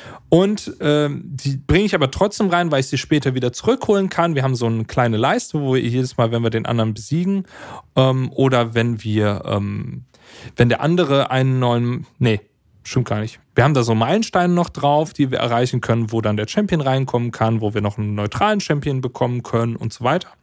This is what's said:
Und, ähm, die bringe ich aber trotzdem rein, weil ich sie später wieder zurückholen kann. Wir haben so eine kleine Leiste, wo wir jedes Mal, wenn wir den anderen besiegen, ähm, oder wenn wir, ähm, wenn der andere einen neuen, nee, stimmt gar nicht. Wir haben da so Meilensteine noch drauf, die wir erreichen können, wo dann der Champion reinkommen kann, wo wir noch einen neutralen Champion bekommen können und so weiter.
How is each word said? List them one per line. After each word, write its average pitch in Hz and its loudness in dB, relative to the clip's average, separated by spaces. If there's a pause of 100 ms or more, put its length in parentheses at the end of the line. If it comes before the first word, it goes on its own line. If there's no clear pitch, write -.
(280)
Und, 196 2
ähm, 147 0
die 135 -6
bringe 170 2
ich 208 0
aber 156 2
trotzdem 202 0
rein, 175 2
weil 139 2
ich 131 -2
sie 143 -2
später 143 0
wieder 123 -2
zurückholen 196 0
kann. 170 0
Wir 139 0
haben 131 0
so 117 0
eine 113 0
kleine 117 0
Leiste, 160 0
wo 135 0
wir 131 2
jedes 123 -2
Mal, 117 2
wenn 117 0
wir 113 0
den 110 -2
anderen 113 0
besiegen, 175 -2 (500)
ähm, 131 2
oder 123 2
wenn 117 0
wir, 104 0
ähm, 104 -6 (520)
wenn 120 6
der 117 2
andere 147 2
einen 131 2
neuen, 120 0 (120)
nee, 113 2 (440)
stimmt - -2
gar 107 -2
nicht. 107 -8 (160)
Wir 117 6
haben 147 4
da 127 4
so 113 2
Meilensteine 175 2
noch 175 2
drauf, 147 2
die 135 0
wir 127 -2
erreichen 120 0
können, 117 0
wo 113 0
dann 107 0
der 107 -2
Champion 196 0
reinkommen 131 -2
kann, 113 0
wo 107 -2
wir 107 -2
noch 101 -2
einen 104 -4
neutralen 190 0
Champion 143 -2
bekommen 123 -4
können 117 -2
und 110 -8
so - -8
weiter. 151 0 (140)